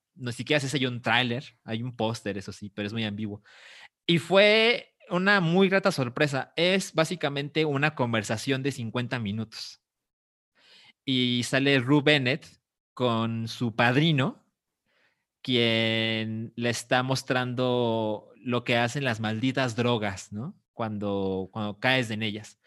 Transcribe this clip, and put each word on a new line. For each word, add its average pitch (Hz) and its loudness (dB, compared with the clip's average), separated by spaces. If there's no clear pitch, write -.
no 123 -8
siquiera 143 0
sé 131 -4
si 147 -2
hay 131 0
un 123 -4
tráiler, 120 0
hay 113 -6
un 123 -8
póster, 110 -4
eso 101 -10
sí, 101 -14
pero 104 -6
es 101 -8
muy 113 -4
ambiguo. 104 -6
Y 170 4
fue 208 4
una 196 2
muy 180 4
grata 190 2
sorpresa. 135 -2
Es 185 0
básicamente 156 -2
una 143 0
conversación 120 -2
de 139 -2
cincuenta 123 -6
minutos. 107 -8
Y 123 0
sale 139 4
Rue 139 4
Bennett 143 2
con 113 0
su 117 -4
padrino, 139 2
quien 113 0
le 120 -2
está 127 0
mostrando 123 -2
lo 120 -2
que 123 2
hacen 120 0
las 117 -2
malditas 113 -2
drogas, 107 -2
¿no? 120 -10
Cuando, 98 -4
cuando 104 -8
caes 131 0
en 110 -6
ellas. 107 -8